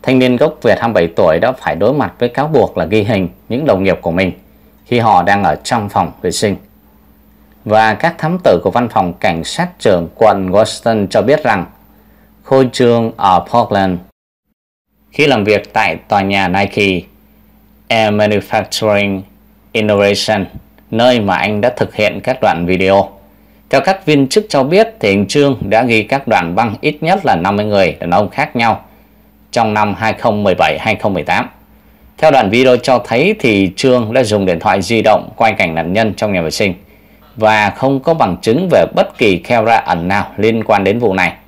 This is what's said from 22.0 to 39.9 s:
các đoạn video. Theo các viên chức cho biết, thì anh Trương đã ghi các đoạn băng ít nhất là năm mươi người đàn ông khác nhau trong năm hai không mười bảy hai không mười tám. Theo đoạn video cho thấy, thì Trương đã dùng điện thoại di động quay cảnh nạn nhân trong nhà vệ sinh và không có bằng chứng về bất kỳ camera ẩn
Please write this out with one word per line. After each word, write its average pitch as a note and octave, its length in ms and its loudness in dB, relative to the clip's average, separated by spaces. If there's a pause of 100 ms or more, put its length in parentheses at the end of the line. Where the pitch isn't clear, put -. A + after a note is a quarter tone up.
các C3 180 -4
đoạn F2 240 0
video. F#2+ 440 2 (600)
Theo C3+ 120 2
các F#3+ 240 -2
viên C#3+ 220 2
chức G#3+ 220 0
cho C#3 140 0
biết, G3+ 360 0
thì G#2+ 100 0
anh G2 180 0
Trương C#3+ 340 0
đã G#2+ 220 2
ghi A2+ 200 0
các C3+ 240 -4
đoạn F2 280 -2
băng A2 260 -2
ít D3+ 200 -4
nhất F3+ 240 -2
là A2+ 100 2
năm F#2 200 -2
mươi G#2 100 -2
người G2 340 0
đàn F2 100 -6
ông F#2+ 200 0
khác - 260 -6
nhau A#2 260 -2 (720)
trong A2 220 0
năm G#2 240 0
hai A2 160 -2
không G#2 300 -2
mười F#2+ 120 2
bảy D#2+ 240 0
hai - 160 -2
không G#2 180 -4
mười D#2+ 100 -4
tám. F#2 260 -4 (680)
Theo D#3 140 4
đoạn B2 180 2
video B2 280 4
cho B2 300 0
thấy, E3 320 0
thì G2 360 2
Trương B2 380 0
đã C3 100 2
dùng G#2 220 0
điện F2 140 0
thoại F#2+ 220 0
di A2 200 0
động G#2 340 2
quay A2 180 0
cảnh F2 220 -2
nạn E2 180 -4
nhân A2 200 0
trong G#2 200 -4
nhà F2+ 80 -2
vệ D#2+ 100 -4
sinh G2 220 -2 (640)
và G#2+ 340 2
không C3+ 300 -2
có E3 140 0
bằng D3 280 -2
chứng D3 300 0
về G2 140 4 (100)
bất - 220 -2
kỳ G2+ 200 2
camera A2+ 400 0
ẩn F2 300 -2